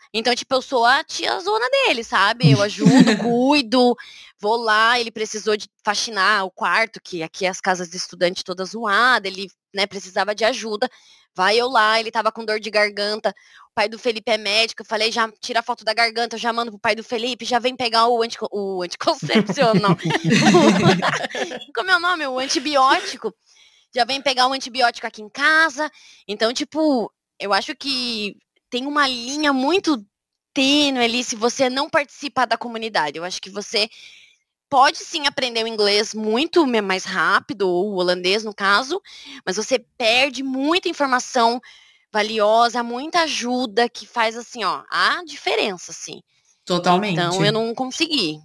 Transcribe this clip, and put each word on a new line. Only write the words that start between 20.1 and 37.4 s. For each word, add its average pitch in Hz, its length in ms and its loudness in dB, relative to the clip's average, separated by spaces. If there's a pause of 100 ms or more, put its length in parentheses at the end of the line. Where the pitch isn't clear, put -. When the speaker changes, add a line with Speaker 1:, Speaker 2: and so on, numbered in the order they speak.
Speaker 1:
Como 359 140 -2
é 370 60 6
o 339 40 0
nome? 339 280 -2
O 254 120 -4
antibiótico. 269 920 0 (640)
"Já 240 100 2
vem 269 160 -4
pegar 254 260 2
o 269 60 0
antibiótico 247 540 -2
aqui 214 140 -12
em 208 80 -16
casa." 302 600 2 (380)
Então, 220 260 -2
tipo, 285 580 0 (280)
eu 202 140 -2
acho 254 220 0
que 240 600 -6 (340)
tem 247 160 -4
uma 285 220 0
linha 262 460 -2
muito 277 500 0 (500)
tênue 277 500 2
ali 233 200 0
se 247 120 -6
você 240 340 0
não 277 200 -4
participar 285 560 -2
da 233 120 -2
comunidade. 208 600 -4
Eu 165 60 -8
acho 180 180 -10
que 196 80 -16
você 208 400 -4 (800)
pode 277 300 4
sim 294 280 -6
aprender 247 360 -2
o 226 40 -2
inglês 208 460 0
muito 226 520 0
me-, 233 160 2
mais 190 220 -4
rápido, 190 640 0